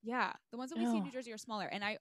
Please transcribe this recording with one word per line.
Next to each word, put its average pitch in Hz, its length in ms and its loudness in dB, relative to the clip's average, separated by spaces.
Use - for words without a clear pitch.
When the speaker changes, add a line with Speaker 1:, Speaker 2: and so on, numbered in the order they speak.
Speaker 1:
Yeah, 226 280 2
the 226 80 -8
ones 254 120 -6
that 320 80 -2
we 233 80 4
see 233 100 6
in 202 80 2
New 175 60 -4
Speaker 2:
Ew. - 20 -10
Speaker 1:
Jersey 240 200 -6
are 220 60 -8
smaller, 208 280 -2
and 202 180 -2
I 208 160 0